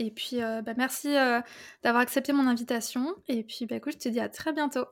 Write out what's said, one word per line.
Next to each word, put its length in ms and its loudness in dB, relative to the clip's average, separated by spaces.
Et 100 -2
puis, 320 -4
euh, 200 -2
bah, 140 -6
merci, 400 0
euh, 240 4
d'avoir 180 6
accepté 300 2
mon 160 6
invitation. 680 0
Et 160 0
puis, 220 -8
bah, 100 -4
écoute, 180 -6
je 40 -14
te 100 -4
dis 120 0
à 80 -2
très 240 -4
bientôt. 400 0